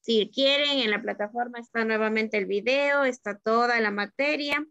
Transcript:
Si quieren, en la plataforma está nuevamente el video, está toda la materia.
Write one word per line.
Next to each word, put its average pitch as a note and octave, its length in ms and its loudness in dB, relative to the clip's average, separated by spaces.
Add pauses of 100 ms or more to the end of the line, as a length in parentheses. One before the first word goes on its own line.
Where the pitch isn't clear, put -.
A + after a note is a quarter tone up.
Si G#3+ 300 0
quieren, C#4 500 2
en A3 100 0
la G#3 100 0
plataforma A#3 580 -6
está A3+ 280 -4
nuevamente A3 500 0
el G3+ 80 0
video, C4+ 600 2
está A3+ 340 -4
toda A#3 420 2
la G#3+ 100 0
materia. C#4+ 800 -2